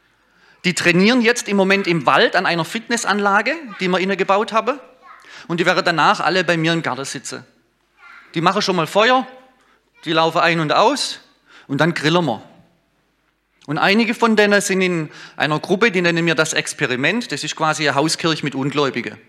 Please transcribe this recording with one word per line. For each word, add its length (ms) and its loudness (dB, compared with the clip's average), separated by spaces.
Die 80 0
trainieren 480 2
jetzt 260 0
im 80 0
Moment 300 2
im 180 0
Wald 320 2
an 80 0
einer 220 -2
Fitnessanlage, 880 -2
die 80 -2
wir 100 0
ihnen 200 -2
gebaut 340 0
haben. 260 -2
Und 140 -4
die 60 -2
werden 180 2
danach 360 2
alle 240 0
bei 120 0
mir 160 0
im 100 -2
Garten 220 -6
sitzen. 400 -12
Die 60 -2
machen 220 0
schon 140 0
mal 100 0
Feuer, 400 2
die 80 -4
laufen 260 2
ein 220 2
und 120 0
aus 480 2
und 140 -2
dann 140 2
grillen 300 2
wir. 180 -4
Und 120 -6
einige 360 2
von 220 2
denen 240 4
sind 200 0
in 300 -2
einer 220 0
Gruppe, 320 0
die 120 0
nennen 240 0
wir 80 2
das 200 0
Experiment. 800 -2
Das 120 -6
ist 120 -8
quasi 300 -2
eine 100 0
Hauskirche 480 0
mit 100 -4
Ungläubigen. 640 -2